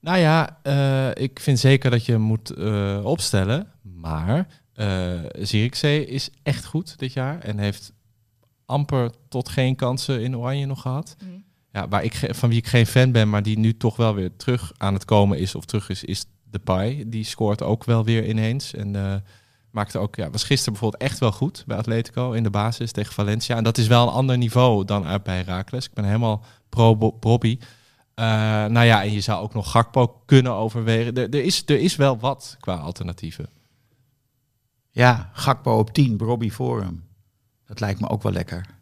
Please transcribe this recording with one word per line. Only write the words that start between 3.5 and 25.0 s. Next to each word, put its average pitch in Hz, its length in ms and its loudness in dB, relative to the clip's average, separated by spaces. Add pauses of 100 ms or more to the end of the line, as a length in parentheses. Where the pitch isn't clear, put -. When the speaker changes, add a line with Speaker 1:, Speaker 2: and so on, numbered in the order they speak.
Speaker 1:
Maar, 87 640 -4 (280)
eh, 92 380 -2 (260)
Zirkzee 127 680 -2
is 135 220 -8 (140)
echt - 220 -4
goed - 340 -8
dit 131 140 -8
jaar 139 280 -6
en 104 180 -8
heeft 101 340 -6 (720)
amper 131 440 -2 (180)
tot 127 200 -6
geen 131 280 0
kansen 127 460 -2
in 127 140 -4
Oranje 135 300 -4
nog 135 140 -6
gehad. 135 380 -8
Speaker 2:
Mhm. 185 120 -16 (420)
Speaker 1:
Ja, 101 160 -6
waar 98 160 0
ik 113 100 -2
ge-, - 200 -4
van - 140 0
wie 117 100 4
ik - 80 -4
geen 117 200 4
fan 127 260 4
ben, 110 180 4
maar 104 120 0
die 107 160 0
nu 113 180 2
toch 113 200 -2
wel 110 180 2
weer 92 220 -4
terug - 400 -4
aan 98 180 -2
het 95 100 -4
komen 101 340 4
is 92 160 -4
of - 100 -10
terug - 240 -6
is, - 160 -8
is - 200 -8 (200)
Depay. 104 640 -4
Die 110 180 -6
scoort 107 380 -2
ook 110 220 -2
wel 113 200 2
weer 113 240 0
ineens. 110 460 -2
En, 101 220 -6
eh, 98 180 -4 (560)
maakte 104 280 -6
ook, 104 180 -4
ja, 82 140 -6
was 113 140 -6
gisteren 131 280 0
bijvoorbeeld 107 300 -4
echt 131 160 -4
wel 113 140 2
goed - 340 -6
bij 104 100 -6
Atletico 117 560 -4
in 113 100 0
de 107 80 0
basis 110 420 -2
tegen - 200 -6
Valencia. 107 440 -2
En 113 80 0
dat 113 140 2
is 113 80 4
wel 120 200 6
een - 60 -2
ander 127 260 2
niveau 120 460 4
dan 98 220 -2